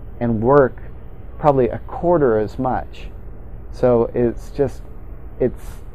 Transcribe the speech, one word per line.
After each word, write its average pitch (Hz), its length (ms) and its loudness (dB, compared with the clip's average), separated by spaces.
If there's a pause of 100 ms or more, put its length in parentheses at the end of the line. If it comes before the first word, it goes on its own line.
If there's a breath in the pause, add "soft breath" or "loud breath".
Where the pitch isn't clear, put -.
(200)
and 117 220 0
work 131 400 6 (560)
probably 135 320 6
a - 80 -6
quarter 151 580 2
as 107 220 0
much. 127 500 -4 (640)
So 120 420 4
it's 120 360 0
just, - 320 0 (580)
it's - 380 -2 (160)